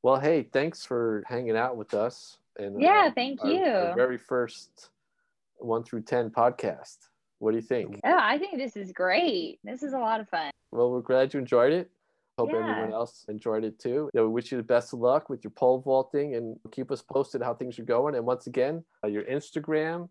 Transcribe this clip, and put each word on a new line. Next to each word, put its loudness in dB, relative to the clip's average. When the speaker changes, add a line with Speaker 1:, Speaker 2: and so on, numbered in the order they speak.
Speaker 1:
Well, 6
hey, 4
thanks -2
for 0
hanging -2
out 0
with -8
us. -2
And, -6
Speaker 2:
Yeah, 6
Speaker 1:
uh, 0
Speaker 2:
thank -4
Speaker 1:
our, 0
our 2
Speaker 2:
you. -2
Speaker 1:
very 2
first -6
one -2
through -8
ten -2
podcast. 0
What 2
do 0
you -2
think? -4
Speaker 2:
Oh, 4
I 2
think -6
this -6
is -10
great. 0
This -10
is -6
a -4
lot -2
of -14
fun. -4
Speaker 1:
Well, 2
we're -2
glad 2
you -2
enjoyed 4
it. -2
Hope 0
Speaker 2:
Yeah. 0
Speaker 1:
everyone -2
else -6
enjoyed -2
it -8
too. -2
You 4
know, 6
we 0
wish -2
you -2
the -2
best 2
of -8
luck 2
with -8
your -10
pole 2
vaulting, 0
and -6
keep -6
us -6
posted -2
how -2
things -8
are -10
going. 0
And -2
once -2
again, 0
uh, 0
your -2
Instagram -4